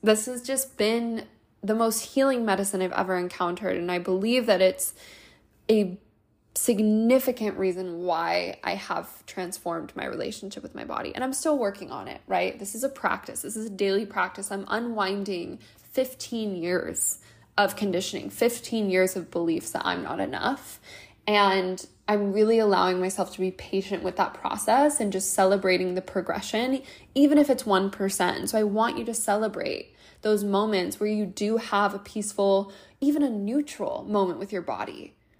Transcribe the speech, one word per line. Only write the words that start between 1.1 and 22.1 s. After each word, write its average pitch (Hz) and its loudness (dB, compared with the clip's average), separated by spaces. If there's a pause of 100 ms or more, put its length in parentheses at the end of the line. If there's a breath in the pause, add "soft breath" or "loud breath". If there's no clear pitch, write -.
the 208 0
most 226 0
healing 269 4
medicine 196 0
I've 180 -2
ever 185 0
encountered, 180 -2
and 175 -2
I 180 0
believe 214 0
that 190 4
it's 185 2 (800 loud breath)
a 196 4 (580)
significant 220 2
reason 180 -2
why 175 0
I 180 -2
have - -8
transformed 175 -8
my - -8
relationship - -8
with - -16
my - -12
body. - -8
And - -6
I'm 262 -4
still 294 0
working 202 -4
on 95 -10
it, - -14
right? 185 -2
This 196 -10
is 226 -6
a 269 -2
practice. - -4
This 220 -8
is 220 -8
a 214 -10
daily 196 0
practice. 196 -4
I'm 196 -6
unwinding 202 -4 (320 loud breath)
fifteen 226 -2
years - -2 (400 loud breath)
of 196 2
conditioning, 190 -2
fifteen 233 0
years 185 4
of 170 -8
beliefs 170 -2
that - -6
I'm - 0
not - -6
enough. - -4 (480 loud breath)
And 190 4 (220)
I'm 208 2